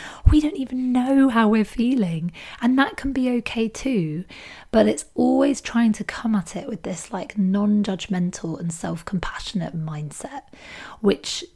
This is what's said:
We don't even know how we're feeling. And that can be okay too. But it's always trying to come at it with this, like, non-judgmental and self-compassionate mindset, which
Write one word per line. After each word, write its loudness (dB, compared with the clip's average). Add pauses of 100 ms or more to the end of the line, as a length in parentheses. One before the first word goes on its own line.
(320)
We 6
don't -2
even -2
know 6
how 4
we're 4
feeling. 0 (300)
And 4
that 0
can -4
be 0
okay -2
too. -2 (460)
But 6
it's 0 (100)
always 2
trying 2
to -6
come -2
at -2
it -10
with -8
this, -8
like, -8
non-judgmental 0
and -4
self-compassionate -6
mindset, -8 (580)
which 0 (120)